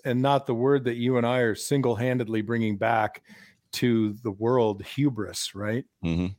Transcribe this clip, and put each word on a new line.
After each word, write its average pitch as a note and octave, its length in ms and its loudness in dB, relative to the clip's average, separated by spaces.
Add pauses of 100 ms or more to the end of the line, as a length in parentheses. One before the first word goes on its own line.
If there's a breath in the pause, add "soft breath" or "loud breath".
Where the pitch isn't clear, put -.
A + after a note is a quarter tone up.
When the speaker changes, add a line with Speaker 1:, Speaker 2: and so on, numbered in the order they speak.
Speaker 1:
and B2 160 0
not C3+ 260 2
the B2 80 -2
word C3 300 2
that A#2+ 120 -2
you B2 200 2
and A#2 100 2
I B2+ 140 0
are A2+ 140 2
single-handedly A#2+ 880 0
bringing A2 340 -2
back A2 460 0 (500 soft breath)
to A2 500 2
the A#2 80 -4
world, G#2+ 520 0
hubris, A2 720 -4
right? G#2+ 300 -4 (200)
Speaker 2:
Mm-hmm. F2 240 0 (100)